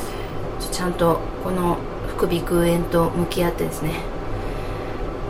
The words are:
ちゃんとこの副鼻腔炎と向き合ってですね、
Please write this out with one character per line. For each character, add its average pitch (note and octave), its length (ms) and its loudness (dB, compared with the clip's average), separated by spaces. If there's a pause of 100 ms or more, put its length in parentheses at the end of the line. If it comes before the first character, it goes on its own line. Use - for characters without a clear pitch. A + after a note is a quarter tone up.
(720)
ち - 100 -2
ゃ F#3 80 0
ん F3 40 0
と E3+ 260 4 (240)
こ F#3 80 -2
の F3+ 260 2 (300)
副 - 200 0
鼻 E3+ 140 2
腔 E3+ 240 4
炎 E3+ 200 4
と E3+ 260 4
向 E3+ 160 0
き - 160 0
合 E3+ 60 4
っ D#3 40 0
て - 120 0
で - 60 -2
す - 120 -4
ね、 D3+ 80 0 (1400)